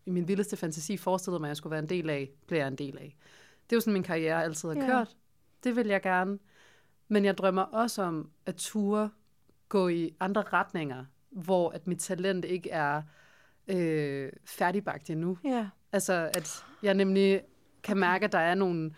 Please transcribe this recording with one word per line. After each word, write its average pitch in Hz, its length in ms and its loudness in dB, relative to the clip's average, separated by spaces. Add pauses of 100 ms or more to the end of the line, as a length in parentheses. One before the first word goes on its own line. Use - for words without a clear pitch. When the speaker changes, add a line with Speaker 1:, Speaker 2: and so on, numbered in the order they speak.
Speaker 1:
i - 40 -6
min 175 180 0
vildeste 202 300 0
fantasi 165 400 -6
forestillede 180 420 -2
mig, 156 80 -4
at - 20 -6
jeg 147 80 -6
skulle 151 140 -10
være 156 120 -4
en 156 60 -6
del 175 200 -2
af, 139 200 -4 (180)
bliver 160 140 0
jeg 135 60 -2
en 135 80 -6
del 143 220 -8
af. - 180 -18 (540)
Det 233 60 4
er - 20 6
jo - 40 4
sådan, 220 120 2
min 185 100 2
karriere 165 400 0
altid 160 260 -6
har 160 60 -2
Speaker 2:
Ja. 277 100 -2
Speaker 1:
kørt. 254 300 0 (480)
Det 247 120 0
vil 240 120 2
jeg 196 140 2
gerne. 190 380 0 (680)
Men 208 180 4
jeg 190 120 2
drømmer 190 240 2
også 220 400 -2
om 160 280 -4 (160)
at 185 100 -6
ture 214 540 0 (600)
gå 185 180 4
i 170 320 -2
andre 196 220 0 (120)
retninger, 151 520 -2 (240)
hvor 180 400 2
at - 180 -12
mit 180 120 -2
talent 185 460 -2
ikke 175 240 -4
er, 151 320 0 (680)
øh, 151 640 0 (160)
færdigbagt 180 640 -2
endnu. 170 340 -2
Speaker 2:
Ja. 240 240 -2 (240)
Speaker 1:
Altså, 185 420 0
at - 300 -6 (200)
jeg 196 100 4
nemlig 196 480 6 (420)
kan 202 140 -2
mærke, 185 280 4
at 202 60 0
der 185 80 4
er 170 160 4
nogle, 180 280 2 (140)